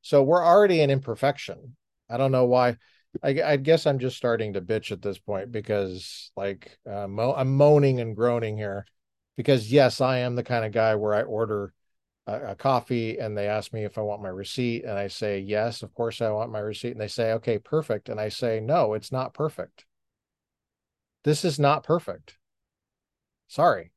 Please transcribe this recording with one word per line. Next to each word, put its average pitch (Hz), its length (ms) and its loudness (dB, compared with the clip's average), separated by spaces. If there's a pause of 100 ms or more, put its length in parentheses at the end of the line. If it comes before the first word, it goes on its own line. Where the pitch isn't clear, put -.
So 143 200 4
we're 165 220 4
already 180 360 8
an 143 100 4
imperfection. 135 840 -4 (340)
I 120 80 -4
don't 135 140 2
know 127 120 4
why. 123 320 4 (460)
I, 139 200 0
I 151 140 2
guess 156 300 2
I'm 143 120 2
just 123 180 -4
starting 110 380 -2
to 98 60 -2
bitch 104 320 -4
at 92 80 -10
this 98 180 -6
point 101 320 -8
because, 101 880 -6
like, 98 500 -8
uh, 101 200 -8
mo-, 110 280 -2
I'm 131 220 0
moaning 143 440 6
and 113 140 -6
groaning 113 440 0
here. 101 260 -6 (520)
Because, 117 360 2
yes, 131 280 4
I 131 180 2
am 123 180 -2
the 120 80 -4
kind 117 200 -2
of 110 80 -6
guy 113 220 4
where 104 200 0
I 107 80 2
order 107 500 -4 (540)
a, 113 260 -8
a - 20 -8
coffee 120 640 -2
and 107 180 -6
they 101 120 -2
ask 107 240 -4
me 110 120 -6
if 104 140 -8
I 110 40 -4
want 104 200 -6
my 98 60 -8
receipt, 117 560 -4
and 104 140 -6
I 101 100 -4
say, 101 320 -4
"Yes, 107 420 -4
of 104 120 -16
course 117 260 -6
I 113 100 0
want 107 220 -4
my 107 80 -6
receipt." 107 320 -8
And 117 80 -12
they 107 80 -6
say, 113 240 -2
"Okay, 113 260 -2
perfect." 117 500 -4
And 110 120 -8
I 107 80 -4
say, 113 320 -2
"No, 117 340 0
it's 107 180 -8
not 131 220 -6
perfect. - 520 -8 (1400)
This 147 200 2
is 151 140 0
not 147 240 4
perfect. - 560 -4 (1120)
Sorry. 123 480 0